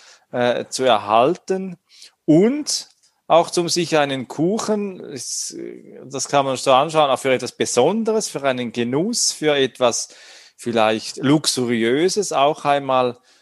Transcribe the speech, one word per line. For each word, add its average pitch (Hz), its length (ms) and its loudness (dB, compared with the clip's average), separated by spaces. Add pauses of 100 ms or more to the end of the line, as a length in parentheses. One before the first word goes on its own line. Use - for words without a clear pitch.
(320)
äh, 120 360 -2
zu - 160 -4
erhalten 131 920 0 (480)
und 240 640 2 (380)
auch 165 220 4
zum 170 200 -2
sich 165 280 -2
einen 139 320 0
Kuchen, 202 720 -2
ist, - 560 -10 (480)
das 131 240 -8
kann 139 160 2
man 131 120 -2
so 139 160 2
anschauen, 151 380 4
auch 123 80 0
für 131 140 0
etwas 120 200 -2
Besonderes, 208 760 0
für 139 140 -10
einen 123 300 -2
Genuss, 135 600 -2
für 151 240 0
etwas 123 520 0 (480)
vielleicht 110 600 0
Luxuriöses 135 1160 0
auch 147 320 0
einmal, 135 540 0 (240)